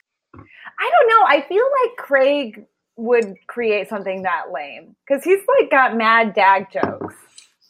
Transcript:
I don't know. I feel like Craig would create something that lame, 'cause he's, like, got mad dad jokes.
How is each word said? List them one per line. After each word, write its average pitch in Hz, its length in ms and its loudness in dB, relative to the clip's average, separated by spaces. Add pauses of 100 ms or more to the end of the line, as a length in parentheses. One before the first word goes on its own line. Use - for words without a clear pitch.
(360)
I - 560 -10
don't 605 180 4
know. 453 180 4
I 294 200 2
feel 392 160 0 (200)
like - 140 -4
Craig 269 680 -2 (320)
would 226 380 -2 (120)
create 214 400 -4
something 190 360 -10
that 175 280 -6
lame, 147 440 -14 (120)
'cause 277 160 -2
he's, 381 180 0 (180)
like, - 100 0
got 226 260 2
mad 226 380 2
dad 196 380 2
jokes. - 440 -6 (540)